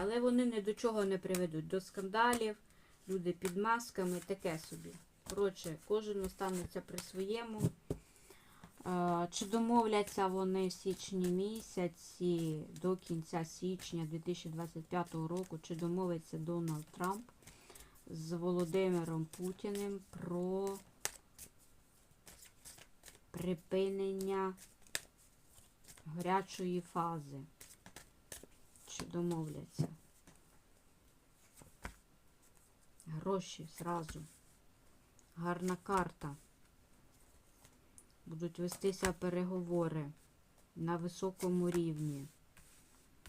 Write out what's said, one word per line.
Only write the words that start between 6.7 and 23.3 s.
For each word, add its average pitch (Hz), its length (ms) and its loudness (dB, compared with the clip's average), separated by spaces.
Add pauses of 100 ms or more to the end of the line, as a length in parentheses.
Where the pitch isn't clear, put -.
при 180 180 -8
своєму. 214 640 -4 (1200)
Е, 175 440 2
чи - 160 -2
домовляться 220 800 6
вони 185 420 2
в 180 40 -2
січні 185 540 0
місяці, 175 1300 0 (220)
до 185 140 4
кінця 165 480 -2
січня 180 600 -4
дві 160 140 -4
тисячі 175 320 -4
двадцять 160 340 -6
п'ятого 165 440 -2
року, 175 340 -4
чи - 120 -8
домовиться 170 640 0
Дональд 160 480 -2
Трамп 196 440 -4 (760)
з 160 260 -6
Володимиром 175 920 2
Путіним 202 760 -4 (100)
про 185 680 -2 (2500)